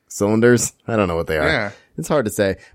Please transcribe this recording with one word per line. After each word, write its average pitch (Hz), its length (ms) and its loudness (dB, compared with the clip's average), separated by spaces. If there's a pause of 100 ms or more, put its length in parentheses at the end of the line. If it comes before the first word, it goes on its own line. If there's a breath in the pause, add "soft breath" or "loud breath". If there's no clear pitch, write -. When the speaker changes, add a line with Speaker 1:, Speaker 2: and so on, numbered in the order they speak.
Speaker 1:
cylinders. 113 640 2 (140)
I 117 80 -4
don't 101 120 2
know 85 80 -2
what 82 120 -4
they 80 100 -2
are. 76 100 0
Speaker 2:
Yeah. 113 240 -2 (260 loud breath)
Speaker 1:
It's 156 100 -8
hard 143 180 0
to 101 60 -6
say. 98 260 0 (180 loud breath)